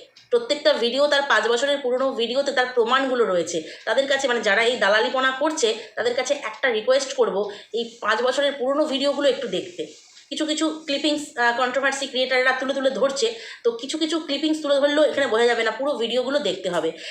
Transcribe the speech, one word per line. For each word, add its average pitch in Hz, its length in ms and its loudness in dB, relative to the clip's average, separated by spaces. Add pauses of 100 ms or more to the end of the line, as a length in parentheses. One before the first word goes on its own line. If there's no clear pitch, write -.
(300)
প্রত্যেকটা 285 440 2
ভিডিও, 247 340 2
তার 285 140 2
পাঁচ 220 260 2
বছরের 277 300 0
পুরনো 262 340 0
ভিডিওতে 240 400 -2
তার 247 140 2
প্রমাণগুলো 247 600 2
রয়েছে, 175 380 -2 (220)
তাদের 262 220 0
কাছে, 269 200 0
মানে 233 140 0
যারা 202 220 2
এই 240 140 2
দালালিপনা 240 540 2
করছে, 262 440 0 (200)
তাদের 233 200 -2
কাছে 262 180 -2
একটা 254 380 -2
রিকোয়েস্ট 254 420 0
করব, 202 380 0 (220)
এই 233 280 -6
পাঁচ 220 200 0
বছরের 262 300 2
পুরনো 277 340 0
ভিডিওগুলো 269 440 0
একটু 233 180 -2
দেখতে। 165 400 -6 (420)
কিছু 302 160 -4
কিছু 302 400 -2
ক্লিপিংস, 294 520 -2
আহ, 240 200 2
কন্ট্রোভার্সি 262 500 0
ক্রিয়েটাররা 254 440 0
তুলে 262 220 -2
তুলে 269 160 0
ধরছে, 226 440 0 (300)
তো 233 80 2
কিছু 277 260 -8
কিছু 320 220 -2
ক্লিপিংস 311 420 -2
তুলে 285 140 2
ধরলেও 294 280 4
এখানে 277 240 2
বোঝা 233 180 4
যাবে 233 180 2
না, 220 80 2
পুরো 269 220 -2
ভিডিওগুলো 240 460 0
দেখতে 190 300 -2
হবে। 175 220 0 (200)